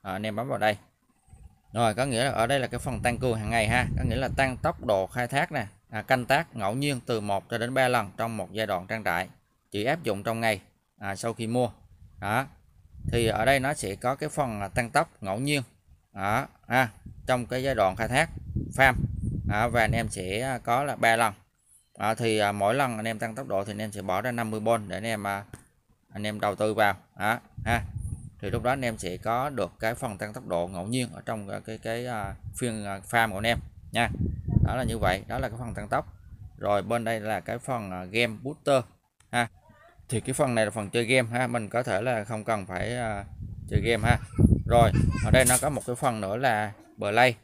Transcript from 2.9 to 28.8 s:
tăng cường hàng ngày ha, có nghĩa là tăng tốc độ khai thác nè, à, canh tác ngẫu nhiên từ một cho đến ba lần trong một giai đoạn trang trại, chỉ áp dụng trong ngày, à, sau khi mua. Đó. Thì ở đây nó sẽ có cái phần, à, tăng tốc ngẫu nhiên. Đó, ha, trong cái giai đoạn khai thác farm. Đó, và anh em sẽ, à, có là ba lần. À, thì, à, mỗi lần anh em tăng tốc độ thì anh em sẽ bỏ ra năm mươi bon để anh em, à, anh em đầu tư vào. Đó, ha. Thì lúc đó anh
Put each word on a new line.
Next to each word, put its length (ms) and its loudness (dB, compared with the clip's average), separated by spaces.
tăng 160 2
cường 200 0
hàng 120 -4
ngày 180 2
ha, 180 2
có 60 -2
nghĩa 120 0
là 200 -2
tăng 200 2
tốc 280 -2
độ 220 4
khai 220 -4
thác 240 0
nè, 140 -4
à, 120 -6
canh 240 2
tác 300 2
ngẫu 180 0
nhiên 320 0
từ 140 0
một 280 -2
cho 100 -4
đến 160 -4
ba 140 4
lần 280 2
trong 200 -4
một 160 -6
giai 140 -2
đoạn 200 -2
trang 180 -6
trại, 240 0
chỉ 140 -2
áp 180 0
dụng 200 -2
trong 180 -2
ngày, 200 2
à, 180 -6
sau 160 -4
khi 140 -6
mua. 240 0
Đó. 260 0
Thì 140 2
ở 180 0
đây 160 4
nó 140 -2
sẽ 200 -6
có 200 -2
cái 140 -6
phần, 320 -4
à, 80 -4
tăng 220 -2
tốc 320 0
ngẫu 160 -2
nhiên. 240 0
Đó, 340 0
ha, 200 4
trong 200 0
cái 160 -4
giai 120 0
đoạn 220 4
khai 120 -2
thác 220 2
farm. 180 6
Đó, 200 2
và 120 2
anh 120 4
em 160 0
sẽ, 320 -4
à, 180 -4
có 260 0
là 120 -4
ba 200 6
lần. 180 2
À, 160 0
thì, 240 2
à, 140 4
mỗi 220 2
lần 220 0
anh 120 -4
em 100 -4
tăng 160 -6
tốc 140 -10
độ 160 0
thì 80 -8
anh 60 -6
em 140 -6
sẽ 100 -10
bỏ 180 0
ra 120 -4
năm 180 -4
mươi 100 -4
bon 280 0
để 80 -6
anh 100 -6
em, 200 -4
à, 180 -4
anh 140 -8
em 140 -6
đầu 140 0
tư 200 0
vào. 200 4
Đó, 200 0
ha. 200 0
Thì 100 -4
lúc 120 -2
đó 100 2
anh 120 -2